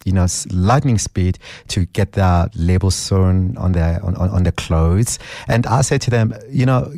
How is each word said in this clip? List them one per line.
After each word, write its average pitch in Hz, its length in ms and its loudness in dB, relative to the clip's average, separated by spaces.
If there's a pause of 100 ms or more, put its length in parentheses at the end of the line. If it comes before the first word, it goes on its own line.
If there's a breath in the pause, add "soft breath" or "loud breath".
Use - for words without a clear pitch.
you 95 100 -2
know, 92 100 2
s-, - 260 -2
lightning 117 480 2
speed 92 400 -2 (300 loud breath)
to 90 260 -2
get - 200 -2
their 87 420 2
labels 90 400 0
sewn 92 640 0
on 92 160 0
their, 85 300 0
on, 90 120 -2
on, 92 160 0
on 92 140 2
their 87 80 2
clothes. 85 640 0 (280 loud breath)
And 120 200 0
I 123 140 2
say 139 180 0
to - 100 -2
them, 113 240 2 (160)
you 131 160 0
know, 131 320 2